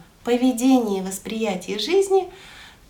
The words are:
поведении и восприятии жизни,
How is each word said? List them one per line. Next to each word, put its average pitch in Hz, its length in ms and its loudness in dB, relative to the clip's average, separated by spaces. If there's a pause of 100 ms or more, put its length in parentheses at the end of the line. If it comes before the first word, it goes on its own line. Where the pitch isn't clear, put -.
(240)
поведении 240 760 2
и - 20 -4
восприятии 196 760 -6
жизни, 381 500 2 (600)